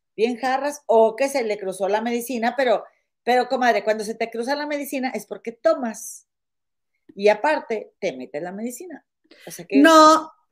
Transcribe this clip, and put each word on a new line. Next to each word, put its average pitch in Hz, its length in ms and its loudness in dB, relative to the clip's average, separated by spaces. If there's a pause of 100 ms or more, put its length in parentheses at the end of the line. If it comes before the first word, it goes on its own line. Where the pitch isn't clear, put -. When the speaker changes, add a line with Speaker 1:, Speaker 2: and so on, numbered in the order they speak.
(160)
Speaker 1:
bien 233 220 -2
jarras 269 500 -4
o 220 280 4
que 269 140 -2
se 269 140 -2
le 208 160 -4
cruzó 190 300 -6
la 214 120 0
medicina, 240 560 -4
pero, 240 280 0 (380)
pero, 247 260 0
comadre, 240 340 0
cuando 214 220 -2
se 220 100 -8
te 226 160 -6
cruza 240 240 -6
la 294 120 -6
medicina 277 480 -6
es 202 120 -10
porque 208 260 -12
tomas 262 720 -4 (880)
y 202 140 2
aparte 226 680 -2
te 175 180 -4
metes 147 260 -10
la 180 100 -10
medicina. 254 520 -12 (400)
O 170 60 -18
sea - 160 -16
que 277 180 4
Speaker 2:
No, 311 460 8 (200)